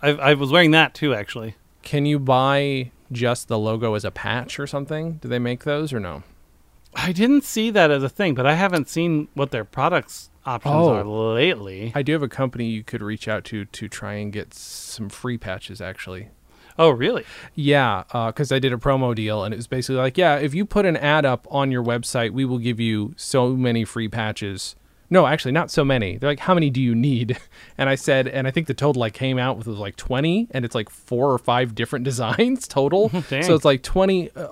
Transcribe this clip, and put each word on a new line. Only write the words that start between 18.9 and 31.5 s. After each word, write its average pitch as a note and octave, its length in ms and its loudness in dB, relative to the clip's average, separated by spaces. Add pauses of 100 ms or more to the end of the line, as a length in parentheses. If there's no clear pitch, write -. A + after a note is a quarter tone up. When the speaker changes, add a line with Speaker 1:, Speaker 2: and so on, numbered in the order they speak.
Speaker 2:
deal, G#2+ 300 -2
and G#2+ 100 -4
it - 20 -8
was A#2+ 120 -10
basically C3 280 -4
like, B2+ 220 0
"Yeah, D#3+ 180 4
if C#3+ 180 -2
you G3 100 0
put G#3 220 2
an D#3+ 100 2
ad D3 280 4
up B2+ 260 2
on C#3 200 0
your B2 140 0
website, A#2 460 -2
we C3 140 -2
will B2+ 140 -2
give A#2 220 -2
you A2 360 0
so B2+ 340 0
many B2 340 0
free A2+ 240 -6
patches." G#2 680 -6 (360)
No, E3+ 160 8
actually, C3+ 260 0
not E3+ 180 0
so D3+ 140 2
many. A#2+ 320 0
They're C#3 140 0
like, D3 100 -4
"How F#3 140 2
many D#3+ 160 4
do B2+ 100 -2
you A#2+ 140 2
need?" A#2+ 480 0
<laughs> - 60 -20 (280)
And C3+ 140 0
I C3+ 60 2
said, C3+ 320 2
and C3+ 180 -4
I C3 60 -2
think E3 160 -2
the C3+ 60 -2
total C#3 280 0
I A2+ 80 0
came C3 260 -2
out B2+ 220 0
with A2 80 -10
was, G#2+ 120 -8
like, G2+ 180 -8
twenty, E3 560 0
and B2+ 120 -2
it's, A2 120 -6
like, G#2+ 120 -4
four C3 440 0
or B2 60 2
five A#2+ 360 0